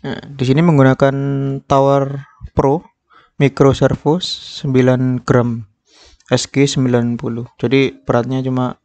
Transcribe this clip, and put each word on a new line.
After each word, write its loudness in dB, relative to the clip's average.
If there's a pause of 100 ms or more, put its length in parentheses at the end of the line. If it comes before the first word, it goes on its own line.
Nah, -10
di -8
sini 4
menggunakan 4 (560)
Tower 0 (320)
Pro 0 (560)
Micro 4
Servo 0
sembilan -2
gram 0 (640)
S -2
G 2
sembilan -2
puluh. -8 (160)
Jadi 0
beratnya -2
cuma -4 (120)